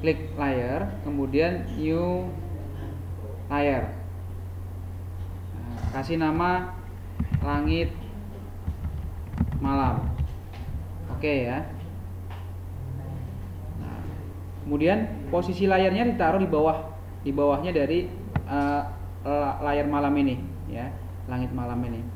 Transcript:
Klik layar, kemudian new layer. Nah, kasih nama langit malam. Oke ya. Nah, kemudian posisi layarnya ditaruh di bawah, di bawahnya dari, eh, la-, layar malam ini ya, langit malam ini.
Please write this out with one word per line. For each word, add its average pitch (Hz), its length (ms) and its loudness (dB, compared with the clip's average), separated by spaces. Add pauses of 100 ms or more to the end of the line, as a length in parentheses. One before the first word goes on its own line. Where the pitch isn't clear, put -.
Klik 156 320 2
layar, 139 720 0
kemudian 147 560 2 (160)
new 175 480 2 (1200)
layer. 143 400 4 (1700)
Nah, - 240 -6 (160)
kasih 165 240 2
nama 175 560 2 (640)
langit 151 480 4 (1800)
malam. 131 400 4 (1040)
Oke 139 400 2
ya. 135 160 0 (2250)
Nah, - 240 -6 (640)
kemudian 165 400 4 (240)
posisi 180 400 4
layarnya 190 400 6
ditaruh 185 320 4
di 165 80 2
bawah, 156 320 4 (400)
di 143 80 0
bawahnya 143 400 4
dari, 165 320 4 (400)
eh, 143 380 2 (420)
la-, 143 400 2
layar 147 240 4
malam 143 320 4
ini 135 160 6 (320)
ya, 120 240 -4 (400)
langit 127 240 -2
malam 120 240 -2
ini. 117 240 -2 (120)